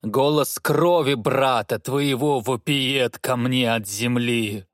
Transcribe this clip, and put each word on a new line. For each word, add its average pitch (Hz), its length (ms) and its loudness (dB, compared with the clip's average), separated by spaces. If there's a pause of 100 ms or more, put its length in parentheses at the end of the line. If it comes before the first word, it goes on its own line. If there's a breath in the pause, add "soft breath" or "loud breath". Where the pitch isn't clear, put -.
Голос 135 560 0
крови 156 560 2
брата 127 640 0
твоего 139 640 0
вопиет 131 760 -2
ко 127 180 -2
мне 123 360 0
от 110 140 -2
земли. 117 880 -2